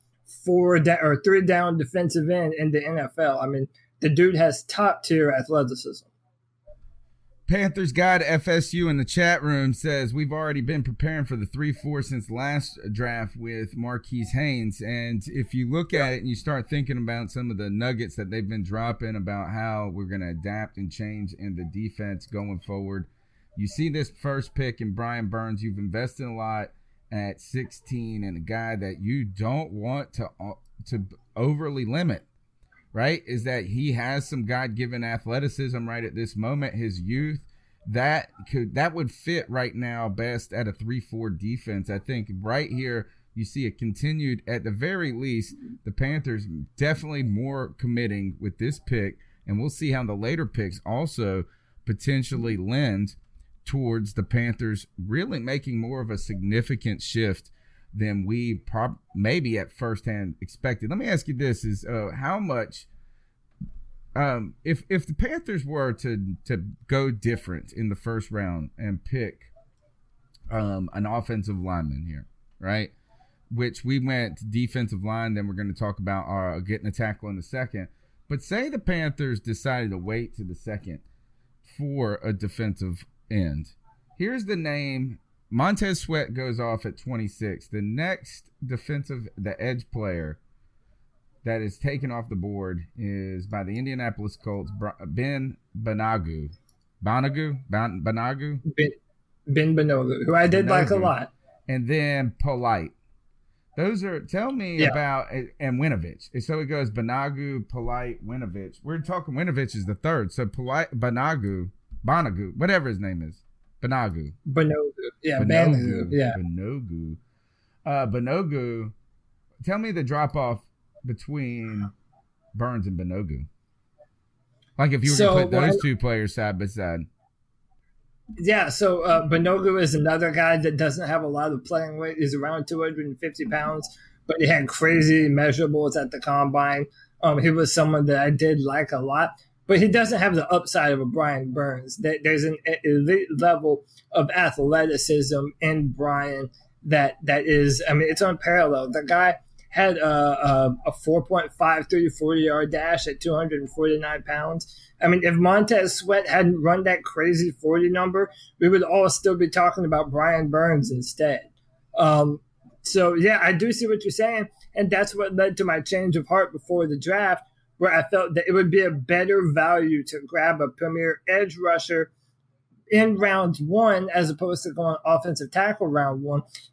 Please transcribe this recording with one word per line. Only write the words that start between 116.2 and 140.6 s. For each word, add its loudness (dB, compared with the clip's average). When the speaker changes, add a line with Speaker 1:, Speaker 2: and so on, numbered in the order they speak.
Speaker 2:
Banogu. -6
Uh, 0
Banogu, -2
tell 0
me -4
the -2
drop-off 0
between -6
Burns -4
and -4
Banogu. -6
Like, 4
if 2
you 4
were 4
Speaker 1:
So, 6
Speaker 2:
gonna 6
put 0
those 4
Speaker 1:
well, 4
Speaker 2:
two 2
players 0
side -2
by -4
side. -4
Speaker 1:
Yeah, 4
so, 2
uh, 4
Banogu 4
is 4
another 4
guy 6
that 2
doesn't 0
have 0
a -2
lot 0
of -6
playing -2
weight. -6
He's 2
around -4
two -2
hundred -4
and -8
fifty -6
pounds, -4
but 0
he 6
had 6
crazy 6
measurables 4
at -6
the -10
combine. 2
Um, 4
he 6
was 4
someone 4
that 4
I 4
did 4
like 0
a 0
lot, 2
but 8
he 8
doesn't 4
have 4
the 2
upside 4